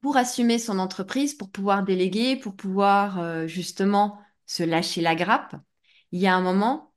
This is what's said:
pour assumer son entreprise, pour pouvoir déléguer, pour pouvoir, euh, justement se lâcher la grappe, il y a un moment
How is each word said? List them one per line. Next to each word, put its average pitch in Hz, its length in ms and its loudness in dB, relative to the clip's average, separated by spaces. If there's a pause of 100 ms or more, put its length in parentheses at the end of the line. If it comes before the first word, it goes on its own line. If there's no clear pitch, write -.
pour 269 160 0
assumer 240 420 2
son 220 200 -2
entreprise, 190 560 -4
pour - 160 -14
pouvoir 196 320 0
déléguer, 190 540 0
pour 220 180 -10
pouvoir, 196 640 2
euh, 165 300 -4
justement 202 720 0 (280)
se - 160 -4
lâcher 165 380 -2
la 165 160 2
grappe, 185 400 -2 (560)
il 180 80 -4
y 190 80 4
a 185 60 6
un 185 60 4
moment 196 560 0